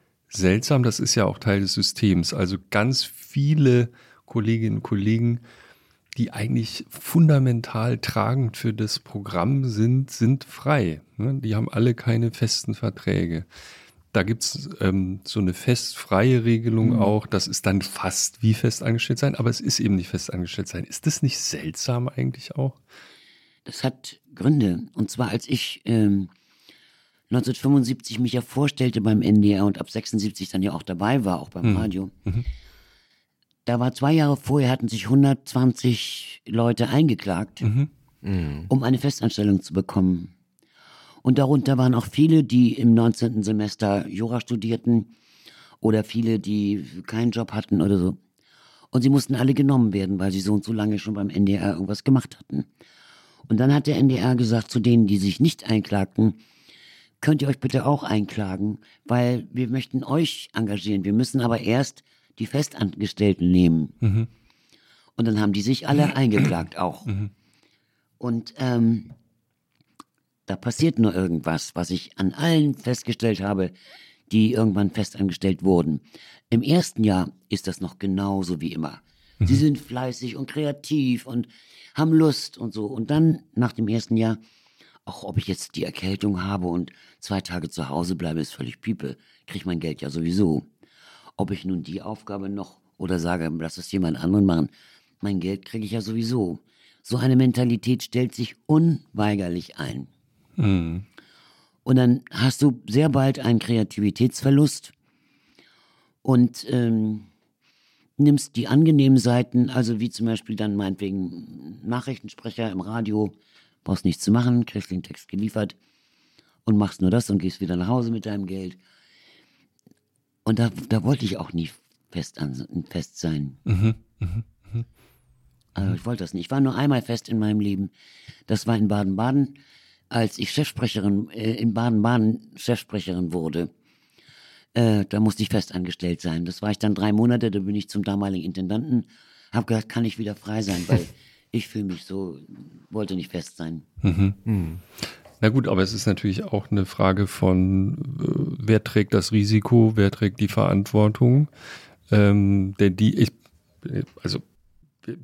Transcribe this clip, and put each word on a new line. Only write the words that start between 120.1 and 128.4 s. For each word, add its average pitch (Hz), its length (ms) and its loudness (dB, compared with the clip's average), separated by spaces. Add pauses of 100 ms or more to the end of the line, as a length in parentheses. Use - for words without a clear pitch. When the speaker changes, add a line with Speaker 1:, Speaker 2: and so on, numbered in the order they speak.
Speaker 2:
Und 113 160 0
da, 117 120 2 (180)
da 110 140 0
wollte 131 220 0
ich 95 120 -4
auch - 160 -12
nie 82 160 -4 (420)
fest - 280 -10
an, 67 260 -8 (240)
fest - 300 -8
sein. 71 440 -4
Speaker 1:
Mhm, 107 300 0 (260)
mhm, 101 240 -6 (300)
mhm. 117 120 -6 (920)
Speaker 2:
Also 95 180 -2
ich - 120 -8
wollte 113 180 -4
das 82 100 -10
nicht. 87 140 -8
Ich - 40 -6
war 135 80 0
nur 135 160 2
einmal 135 260 2
fest - 280 -8
in 113 100 -2
meinem 107 200 0
Leben. 98 320 -4 (560)